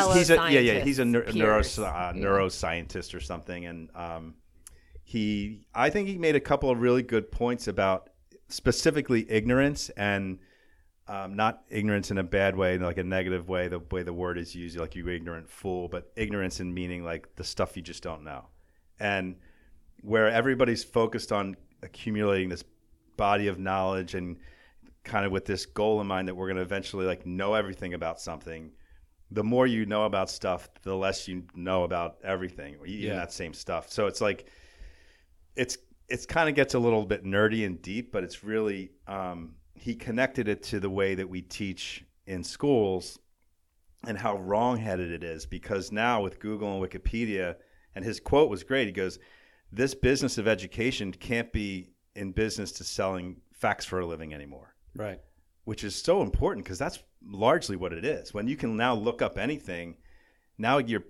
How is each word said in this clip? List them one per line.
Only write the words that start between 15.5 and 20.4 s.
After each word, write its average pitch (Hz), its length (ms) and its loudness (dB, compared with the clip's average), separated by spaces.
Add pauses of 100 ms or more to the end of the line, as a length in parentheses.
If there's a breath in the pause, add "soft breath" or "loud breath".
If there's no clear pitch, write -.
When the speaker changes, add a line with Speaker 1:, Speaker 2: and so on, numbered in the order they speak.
Speaker 2:
but 87 280 -8
ignorance 101 440 -2
in 90 120 -4
meaning, 90 320 -6
like, 82 320 -8
the 90 80 -10
stuff - 340 -2
you 87 40 -10
just 82 220 -14
don't 80 200 -8
know. 73 220 -12 (540)
And 95 380 -2 (680)
where 107 260 6
everybody's 120 540 4